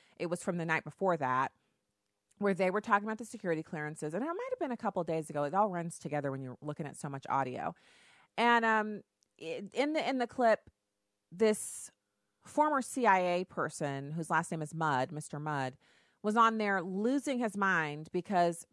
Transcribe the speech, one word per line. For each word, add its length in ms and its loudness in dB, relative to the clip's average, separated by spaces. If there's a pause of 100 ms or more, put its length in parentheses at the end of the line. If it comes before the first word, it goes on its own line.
(180)
It 100 -4
was 140 -4
from 140 -2
the 80 -4
night 220 0
before 320 0
that, 340 0 (840)
where 160 2
they 180 2
were 80 0
talking 260 2
about 120 -4
the 80 -12
security 360 -2
clearances, 520 -6
and 100 -2
it 40 -4
might 240 -6
have 80 -4
been 120 -2
a 60 -4
couple 240 -2
of 40 -4
days 240 -2
ago. 140 -2
It 100 -2
all 140 4
runs 320 -6
together 320 -2
when 100 -6
you're 200 -10
looking 240 -6
at 100 -12
so 140 -10
much 180 -10
audio. 480 -2 (600)
And, 260 4
um, 380 0 (400)
i-, 220 -8 (100)
in 180 0
the, 180 0
in 80 0
the 100 0
clip, 420 2 (600)
this 640 0 (540)
former 360 2
C 240 -2
I 140 8
A 240 2
person, 680 -4
whose 180 -6
last 200 0
name 120 -4
is 120 -8
Mudd, 380 0
Mister 300 -8
Mudd, 320 -4 (500)
was 140 0
on 200 6
there 240 2
losing 580 0
his 180 -2
mind 560 0
because 600 2